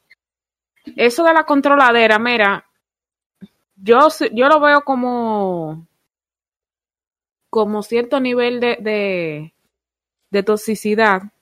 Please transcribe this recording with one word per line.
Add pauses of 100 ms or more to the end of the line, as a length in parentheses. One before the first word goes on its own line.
(960)
eso
de
la
controladera,
mira, (1080)
yo
si-,
yo
lo
veo
como, (1600)
como
cierto
nivel
de,
de, (760)
de
toxicidad (200)